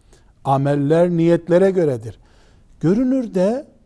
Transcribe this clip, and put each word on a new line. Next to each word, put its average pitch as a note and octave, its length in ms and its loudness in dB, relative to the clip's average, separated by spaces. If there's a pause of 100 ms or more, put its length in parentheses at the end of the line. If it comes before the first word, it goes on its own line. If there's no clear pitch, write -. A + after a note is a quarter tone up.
(460)
Ameller C#3+ 640 0
niyetlere E3+ 640 2
göredir. C3+ 480 -4 (600)
Görünür A#3+ 540 -2
de G#3+ 340 -2 (180)